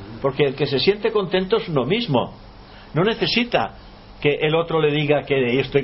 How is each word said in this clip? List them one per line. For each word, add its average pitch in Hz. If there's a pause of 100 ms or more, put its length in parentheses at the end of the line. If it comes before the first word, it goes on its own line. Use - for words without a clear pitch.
(200)
porque 139
el 131
que 147
se -
siente 208
contento 190
es -
uno 143
mismo, 147 (640)
no 156
necesita 214 (460)
que 143
el 156
otro 165
le 151
diga 143
que 131
esto, 135